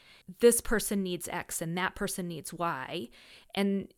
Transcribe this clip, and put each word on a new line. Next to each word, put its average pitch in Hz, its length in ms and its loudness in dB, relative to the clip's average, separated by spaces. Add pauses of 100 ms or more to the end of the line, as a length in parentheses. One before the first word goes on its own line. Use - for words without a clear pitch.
(380)
This 233 220 8
person 202 420 0
needs 180 260 -4
X - 320 -6
and 165 160 -4
that 185 180 -2
person 185 340 -4
needs 165 260 -10
Y, 165 540 -4 (460)
and 196 440 0